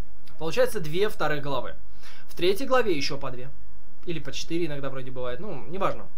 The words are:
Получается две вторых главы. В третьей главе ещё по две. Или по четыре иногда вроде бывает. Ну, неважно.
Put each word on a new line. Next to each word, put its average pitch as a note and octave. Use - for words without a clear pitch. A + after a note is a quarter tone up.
Получается G#3+
две F3
вторых D3+
главы. B2
В -
третьей G#3
главе A#3
ещё C#3
по C3
две. B2
Или D#3+
по C3+
четыре E3
иногда C#3
вроде C3
бывает. B2
Ну, E3+
неважно. C#3+